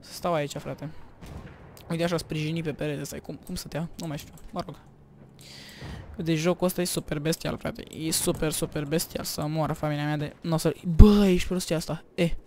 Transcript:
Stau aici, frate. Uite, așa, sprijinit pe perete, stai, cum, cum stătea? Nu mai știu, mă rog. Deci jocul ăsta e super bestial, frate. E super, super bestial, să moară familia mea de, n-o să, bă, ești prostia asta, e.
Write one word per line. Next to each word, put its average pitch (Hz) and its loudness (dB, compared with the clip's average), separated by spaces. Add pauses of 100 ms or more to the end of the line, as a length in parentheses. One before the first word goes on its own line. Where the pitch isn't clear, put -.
(100)
Stau - -2
aici, 147 0
frate. 143 -8 (1000)
Uite, 165 0
așa, 170 2
sprijinit 160 -2
pe 151 -2
perete, 143 -4
stai, - -10
cum, - -10
cum - -12
stătea? 160 -6
Nu 170 -8
mai 143 -6
știu, - -14 (160)
mă 180 -6
rog. 139 -14 (1400)
Deci 160 0
jocul 170 2
ăsta 185 0
e 175 2
super - -4
bestial, 160 -2
frate. - -6 (100)
E 160 -4
super, 160 0
super 156 -2
bestial, - -2
să - -4
moară 156 0
familia 151 -2
mea 151 0
de, 147 -4
n-o 165 0
să, 156 2 (200)
bă, 208 12
ești 180 4
prostia 180 -2
asta, - -6 (100)
e. 170 2 (100)